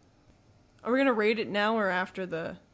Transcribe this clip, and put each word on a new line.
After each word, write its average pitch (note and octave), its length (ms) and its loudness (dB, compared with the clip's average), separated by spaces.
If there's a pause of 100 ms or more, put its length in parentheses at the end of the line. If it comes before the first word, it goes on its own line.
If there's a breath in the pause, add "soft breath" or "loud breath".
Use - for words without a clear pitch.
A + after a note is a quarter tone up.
(840)
Are A3+ 80 0
we C4 60 2
gonna C#4 140 4
rate G#3+ 260 2
it A3 100 -4
now G#3 280 0
or G#3 120 0
after F#3 380 -4
the E3 300 -8 (180)